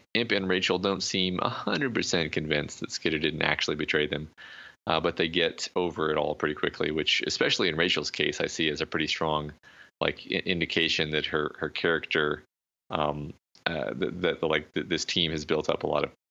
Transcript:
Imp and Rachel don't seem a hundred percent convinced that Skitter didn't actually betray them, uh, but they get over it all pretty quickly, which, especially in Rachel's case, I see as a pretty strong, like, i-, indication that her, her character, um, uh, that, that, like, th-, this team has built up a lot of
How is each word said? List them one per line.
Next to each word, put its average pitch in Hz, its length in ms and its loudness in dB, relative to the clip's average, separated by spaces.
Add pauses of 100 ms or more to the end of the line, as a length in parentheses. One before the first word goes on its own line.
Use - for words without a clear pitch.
(140)
Imp 113 180 0
and 95 160 2
Rachel 92 300 2
don't 95 240 0
seem 92 400 0
a - 80 2
hundred 143 420 -2
percent 85 400 0
convinced 76 480 -2
that - 100 -8
Skitter 80 280 0
didn't 78 240 0
actually 76 340 0
betray 76 300 0
them, 76 240 -6 (560)
uh, 80 120 2
but 82 180 0
they 85 120 2
get 82 480 0
over 78 340 0
it 76 60 2
all 76 180 0
pretty 76 200 0
quickly, 80 360 -2
which, 78 360 2
especially 120 420 2
in 78 80 0
Rachel's 80 340 2
case, 73 300 0
I 78 60 0
see 78 240 0
as 73 100 -2
a 78 60 -2
pretty 78 220 -2
strong, 76 440 0 (480)
like, - 300 -2
i-, 92 160 0
indication 80 640 2
that 76 160 0
her, 76 320 -2
her 78 100 -2
character, 76 760 0 (460)
um, 76 440 -2 (320)
uh, 67 280 -2
that, 90 280 -2
that, 85 200 2
like, 78 300 0
th-, 78 160 -4
this 82 160 0
team 82 280 0
has 76 120 -4
built 78 240 0
up 76 140 0
a 78 40 0
lot 73 160 2
of 71 80 -2 (200)